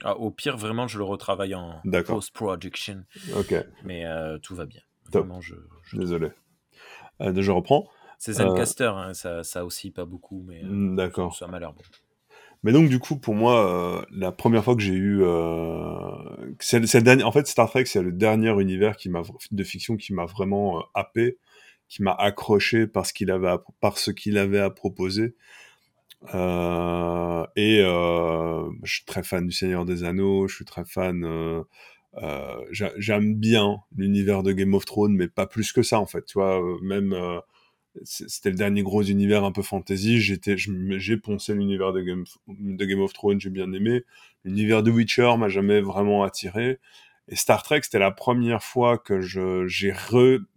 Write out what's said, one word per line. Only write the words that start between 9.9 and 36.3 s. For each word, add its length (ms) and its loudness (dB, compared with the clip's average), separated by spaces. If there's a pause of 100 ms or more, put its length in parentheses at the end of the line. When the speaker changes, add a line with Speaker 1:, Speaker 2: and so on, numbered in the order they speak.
Speaker 1:
pas 140 -10
beaucoup, 420 -14
mais, 160 -16
euh, 60 -12
Speaker 2:
Hmm, 280 0
d'accord. 380 -2
Speaker 1:
ça, 120 -14
ça 40 -14
m'a 80 -10
l'air 140 -12
bon. 80 -20 (840)
Speaker 2:
Mais 100 4
donc, 180 8
du 80 4
coup, 180 -4
pour 180 -4
moi, 680 2
euh, 100 -10
la 220 -4
première 320 2
fois 120 4
que 60 0
j'ai 120 2
eu, 280 2
euh, 720 0 (640)
c'est, 280 2
c'est 120 6
le 60 6
dernier... 180 8
En 100 0
fait, 140 4
Star 240 2
Trek, 160 2
c'est 160 -2
le 100 -2
dernier 480 2
univers 360 2
qui 120 -10
m'a 140 -4
vr-, 120 -12 (160)
de 140 -4
fiction 320 -6
qui 160 -8
m'a 140 -4
vraiment, 520 -2
euh, 40 -6 (100)
happé, 460 -2 (500)
qui 140 -8
m'a 100 2
accroché 760 2
par 200 -2
ce 80 -8
qu'il 160 -2
avait 180 0
à, 140 0 (180)
par 160 0
ce 140 -4
qu'il 260 -2
avait 240 2
à 80 2
proposer. 680 -4 (1000)
Euh, 1120 -2 (100)
et, 260 4
euh, 840 2 (140)
je 140 -6
suis 80 -10
très 180 -8
fan 240 -2
du 60 -4
Seigneur 320 -2
des 200 -4
Anneaux, 440 0
je 80 -8
suis 80 -16
très 200 -12
fan, 400 -4
euh, 380 -4 (600)
euh, 340 -8 (140)
j'a-, 260 -6
j'aime 380 2
bien 440 4 (180)
l'univers 460 2
de 100 2
Game 220 2
of 120 2
Thrones, 280 2
mais 140 2
pas 180 -2
plus 260 -6
que 100 4
ça, 180 2
en 60 -2
fait, 180 -10
tu 140 -4